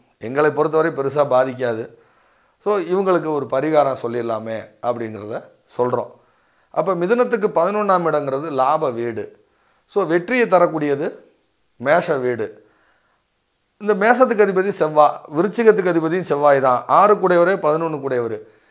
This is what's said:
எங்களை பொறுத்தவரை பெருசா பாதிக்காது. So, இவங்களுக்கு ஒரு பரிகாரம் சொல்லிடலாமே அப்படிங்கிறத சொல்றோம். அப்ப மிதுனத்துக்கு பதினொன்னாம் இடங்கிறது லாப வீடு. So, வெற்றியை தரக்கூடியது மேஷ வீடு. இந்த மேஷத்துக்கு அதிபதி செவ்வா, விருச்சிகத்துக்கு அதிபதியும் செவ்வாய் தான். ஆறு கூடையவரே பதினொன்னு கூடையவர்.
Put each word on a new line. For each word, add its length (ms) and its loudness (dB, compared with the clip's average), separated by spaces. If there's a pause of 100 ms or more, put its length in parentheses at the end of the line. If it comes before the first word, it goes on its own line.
(180)
எங்களை 340 0
பொறுத்தவரை 400 0
பெருசா 340 -2
பாதிக்காது. 580 -2 (840)
So, 140 0
இவங்களுக்கு 520 0
ஒரு 200 -4
பரிகாரம் 500 2
சொல்லிடலாமே 560 -6 (240)
அப்படிங்கிறத 600 -6 (340)
சொல்றோம். 320 -2 (640)
அப்ப 220 -2
மிதுனத்துக்கு 600 0
பதினொன்னாம் 520 0
இடங்கிறது 420 -2
லாப 400 0
வீடு. 360 -6 (640)
So, 180 -2
வெற்றியை 420 0
தரக்கூடியது 600 2 (720)
மேஷ 380 0
வீடு. 300 -2 (1300)
இந்த 120 0
மேஷத்துக்கு 520 2
அதிபதி 340 0
செவ்வா, 260 4 (300)
விருச்சிகத்துக்கு 580 2
அதிபதியும் 380 -2
செவ்வாய் 300 4
தான். 260 2
ஆறு 280 4
கூடையவரே 400 2
பதினொன்னு 440 -2
கூடையவர். 400 -4 (320)